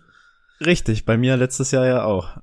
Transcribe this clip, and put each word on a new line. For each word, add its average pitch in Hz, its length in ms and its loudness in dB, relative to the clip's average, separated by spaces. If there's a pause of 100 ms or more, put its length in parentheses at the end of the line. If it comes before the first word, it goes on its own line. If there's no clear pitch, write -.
(600)
Richtig, 117 440 0
bei 113 120 2
mir 127 200 2
letztes 127 340 -2
Jahr 127 160 2
ja 127 180 2
auch. 98 380 -4